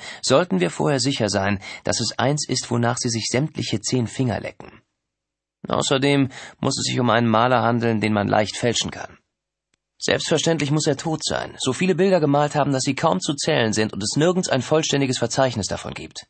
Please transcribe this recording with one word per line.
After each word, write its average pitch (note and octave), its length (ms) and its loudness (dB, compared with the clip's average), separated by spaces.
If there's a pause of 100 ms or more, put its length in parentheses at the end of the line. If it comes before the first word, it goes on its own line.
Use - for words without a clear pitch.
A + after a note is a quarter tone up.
(220)
sollten F3+ 380 2
wir E3+ 120 0
vorher D3+ 280 0
sicher A#2+ 300 0
sein, G2 300 0 (240)
dass - 160 0
es A2+ 180 -4
eins C#3+ 300 0
ist, - 240 -4
wonach A#2+ 260 0
sie B2 120 -2
sich A2+ 180 -4
sämtliche A#2+ 540 -2
zehn B2 260 0
Finger - 320 -2
lecken. - 420 -14 (840)
Außerdem C#3 640 2 (300)
muss C#3 180 -2
es - 80 -4
sich B2+ 140 -2
um B2 100 2
einen A#2 180 4
Maler A#2 340 4
handeln, A2+ 400 0
den G#2+ 120 0
man G#2 140 0
leicht G#2 300 0
fälschen A2+ 340 -2
kann. - 260 -14 (800)
Selbstverständlich D3+ 720 0
muss D3+ 160 0
er C#3 100 0
tot D#3+ 260 -4
sein, - 360 -4
so C3 120 -2
viele F3+ 240 2
Bilder F#3 240 4
gemalt D3 360 2
haben, C#3+ 180 2
dass C3 100 0
sie C3+ 120 0
kaum E3+ 260 2
zu D3+ 140 -2
zählen B2+ 360 2
sind G#2+ 220 0
und F#2+ 100 -4
es G#2 140 -2
nirgends F3+ 320 2
ein C3 120 2
vollständiges C#3 560 2
Verzeichnis A#2+ 500 0
davon - 260 -8
gibt. - 360 -14